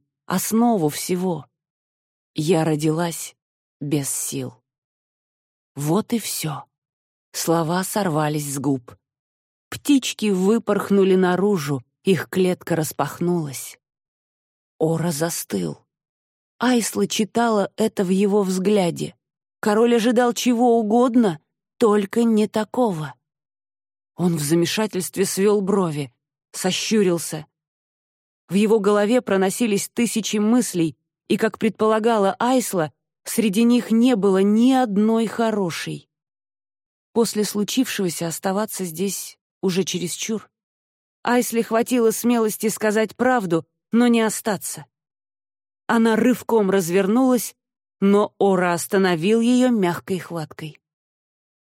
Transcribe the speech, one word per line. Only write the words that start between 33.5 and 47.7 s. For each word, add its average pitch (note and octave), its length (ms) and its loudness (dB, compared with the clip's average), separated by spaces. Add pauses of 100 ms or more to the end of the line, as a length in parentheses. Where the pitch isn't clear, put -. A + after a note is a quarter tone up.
них A#3 260 2
не A#3 260 4
было F#3+ 280 2
ни A3+ 280 4
одной A3+ 540 2
хорошей. F#3+ 840 -4 (1080)
После G#3 320 0
случившегося G3 840 -4
оставаться F#3+ 580 -4
здесь F3+ 520 -8 (240)
уже F#3 220 0
чересчур. F3+ 640 -6 (760)
Айсле A#3 400 0
хватило A3+ 460 0
смелости A3+ 580 0
сказать G#3+ 480 -2
правду, G3+ 500 0 (260)
но A#3+ 160 4
не A#3 140 4
остаться. G3+ 680 -4 (960)
Она A3+ 300 2
рывком A3+ 560 2
развернулась G3 840 2 (500)